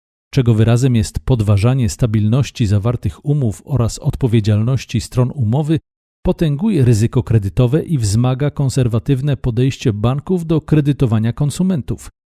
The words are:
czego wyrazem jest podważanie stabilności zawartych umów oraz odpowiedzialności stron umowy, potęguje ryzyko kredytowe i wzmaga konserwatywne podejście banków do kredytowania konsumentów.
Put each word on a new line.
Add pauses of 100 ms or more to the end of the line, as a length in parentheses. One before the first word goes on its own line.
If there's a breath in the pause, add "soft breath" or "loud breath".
(340)
czego
wyrazem
jest
podważanie
stabilności
zawartych
umów
oraz
odpowiedzialności
stron
umowy, (460)
potęguje
ryzyko
kredytowe
i
wzmaga
konserwatywne
podejście
banków
do
kredytowania
konsumentów. (180)